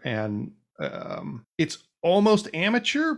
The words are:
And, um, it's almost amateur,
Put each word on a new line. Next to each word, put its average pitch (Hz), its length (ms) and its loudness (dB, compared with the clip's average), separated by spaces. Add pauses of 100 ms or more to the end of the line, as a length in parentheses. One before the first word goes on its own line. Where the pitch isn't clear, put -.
And, 107 480 -4 (280)
um, 95 640 -8 (140)
it's 151 200 -2 (240)
almost 208 520 4
amateur, 240 640 0